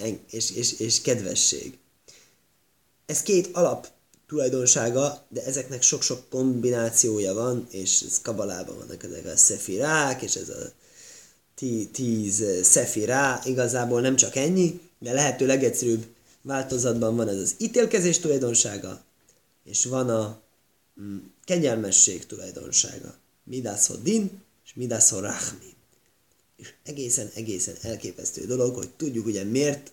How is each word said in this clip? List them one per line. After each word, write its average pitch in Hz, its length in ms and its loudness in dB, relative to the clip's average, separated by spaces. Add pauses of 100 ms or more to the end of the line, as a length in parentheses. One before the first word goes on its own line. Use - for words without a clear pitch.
(300)
és, 110 220 -4
és, 113 280 -2
és 110 220 0
kedvesség. - 760 0 (1300)
Ez 151 160 -4
két 180 340 4
alap 147 320 2 (400)
tulajdonsága, 131 1000 2
de 120 140 -8
ezeknek 131 380 -6
sok-sok - 480 0
kombinációja 117 1040 2
van, 120 380 -2
és 95 300 0
ez - 200 -4
Kabalában 98 560 -6
vannak - 260 -14
ezek - 220 -12
a 85 120 -2
szefirák, 127 840 2
és 107 140 -2
ez - 140 -8
a - 220 -12 (840)
ti-, 113 360 -4
tíz, 110 480 0
ö, 98 240 0
szefirá, 123 840 4
igazából 123 560 2
nem 131 140 4
csak - 200 2
ennyi, 170 440 2 (200)
de 120 140 -6
lehető 135 320 2
legegyszerűbb 120 600 2 (360)
változatban 127 720 0
van 113 120 2
ez 101 100 -2
az 95 200 -2
ítélkezés 214 640 2
tulajdonsága, 117 840 0 (640)
és - 160 -2
van 127 240 0
a, 110 320 -2 (600)
mm, 101 160 -8 (260)
kegyelmesség 113 840 2
tulajdonsága. - 880 -6 (280)
Midas 117 440 -2
Hodin 190 540 -2 (240)
és - 80 -20
Midas 117 360 2
Horachmi. - 640 -6 (840)
És - 160 -20 (100)
egészen, 127 520 -4
egészen 101 460 -4
elképesztő - 640 -8
dolog, 123 300 0
hogy - 140 -8
tudjuk, 120 360 -4
ugye, 104 180 -2
miért 135 480 0